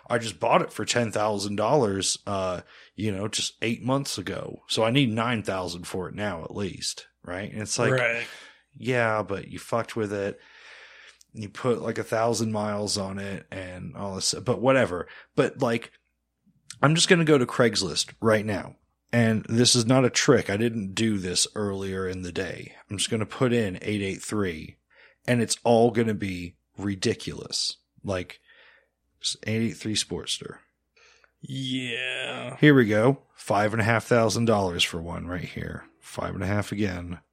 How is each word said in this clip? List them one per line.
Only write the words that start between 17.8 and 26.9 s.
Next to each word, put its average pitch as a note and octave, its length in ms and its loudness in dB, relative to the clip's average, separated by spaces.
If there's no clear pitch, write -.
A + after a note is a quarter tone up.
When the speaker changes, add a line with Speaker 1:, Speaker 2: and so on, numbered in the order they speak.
Speaker 1:
right A2 260 2
now. F2 300 -4
And A2+ 380 4
this A#2 260 6
is A2+ 120 2
not C3 180 6
a A#2 60 4
trick. A2 400 4
I G2+ 60 0
didn't A2 360 -2
do A2 240 2
this F2+ 380 -2
earlier G2 520 -4
in F#2 140 -6
the F2 100 -8
day. - 440 -8
I'm G2+ 80 -8
just - 100 -2
gonna A2 160 -2
put B2+ 260 0
in G#2+ 300 0
eight G#2 220 -2
eight F#2+ 180 -6
three, F2 560 -4
and B2 140 4
it's - 220 -2
all A#2 260 8
gonna A2+ 240 2
be F2+ 440 -6
ridiculous. - 1000 -4